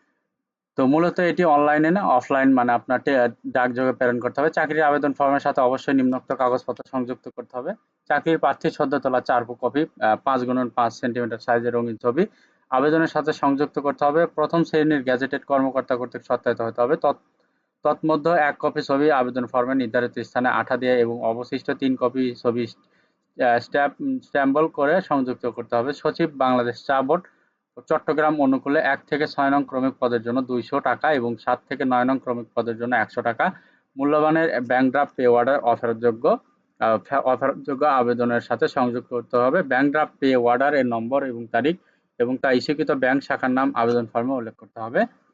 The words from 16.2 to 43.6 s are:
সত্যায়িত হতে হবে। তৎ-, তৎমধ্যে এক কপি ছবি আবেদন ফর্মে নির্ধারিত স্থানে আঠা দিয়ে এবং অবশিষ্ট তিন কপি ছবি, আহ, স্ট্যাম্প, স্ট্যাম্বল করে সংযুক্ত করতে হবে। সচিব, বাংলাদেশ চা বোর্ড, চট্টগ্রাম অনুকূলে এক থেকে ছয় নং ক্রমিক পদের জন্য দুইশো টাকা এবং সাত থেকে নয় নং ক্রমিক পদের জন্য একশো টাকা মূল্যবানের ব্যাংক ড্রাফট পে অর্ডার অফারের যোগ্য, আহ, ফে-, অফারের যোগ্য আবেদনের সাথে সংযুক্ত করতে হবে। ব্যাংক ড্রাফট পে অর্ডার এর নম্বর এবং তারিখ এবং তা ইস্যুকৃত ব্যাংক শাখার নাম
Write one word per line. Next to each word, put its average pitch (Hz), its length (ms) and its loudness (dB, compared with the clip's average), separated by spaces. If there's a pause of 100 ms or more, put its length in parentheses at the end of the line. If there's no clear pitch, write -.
সত্যায়িত - 380 -2
হতে 113 200 -4
হবে। 127 140 2
তৎ-, 151 300 -2 (600)
তৎমধ্যে 156 460 0
এক 151 280 2
কপি 147 220 -4
ছবি 139 300 0
আবেদন 123 340 0
ফর্মে 123 300 -2
নির্ধারিত 123 440 -2
স্থানে 123 300 -2
আঠা 113 280 0
দিয়ে 127 220 2
এবং 117 240 -4
অবশিষ্ট 120 480 -4
তিন 135 240 -2
কপি 127 280 -2 (120)
ছবি, 120 300 -2
আহ, - 960 -4
স্ট্যাম্প, 139 340 -2 (300)
স্ট্যাম্বল 139 440 2
করে 156 340 0
সংযুক্ত 131 440 -4
করতে 117 300 -6
হবে। 120 180 0
সচিব, 156 420 -2
বাংলাদেশ 127 400 0 (100)
চা 139 160 0
বোর্ড, 156 220 0 (640)
চট্টগ্রাম 156 540 0
অনুকূলে 135 380 2
এক 139 280 0
থেকে 151 200 -2
ছয় 139 220 -2
নং 143 140 2
ক্রমিক 131 360 -4
পদের 120 220 0
জন্য 120 200 -2
দুইশো 127 380 -4
টাকা 135 340 0
এবং 120 240 -2
সাত 123 220 -2 (100)
থেকে 135 160 -4
নয় 123 180 2
নং 131 160 0
ক্রমিক 120 360 -6
পদের 117 220 -2
জন্য 120 180 -2
একশো 113 260 -2
টাকা 117 300 -2 (460)
মূল্যবানের 151 640 2
ব্যাংক 127 300 2
ড্রাফট 143 240 -2
পে 127 120 2
অর্ডার 120 320 4
অফারের 117 400 0
যোগ্য, 120 380 2 (420)
আহ, 113 180 2
ফে-, 139 240 -2
অফারের 131 420 0
যোগ্য 139 220 -2
আবেদনের 120 560 2
সাথে 117 260 -2
সংযুক্ত 123 420 -2
করতে 123 280 -4
হবে। 127 260 2
ব্যাংক 135 280 2
ড্রাফট 151 280 0
পে 131 160 2
অর্ডার 123 380 2
এর 135 120 2
নম্বর 120 380 -2
এবং 117 240 -8
তারিখ 123 280 0 (440)
এবং 123 180 0
তা 131 140 0
ইস্যুকৃত 143 400 0
ব্যাংক 135 320 0
শাখার 135 280 -2
নাম 135 240 0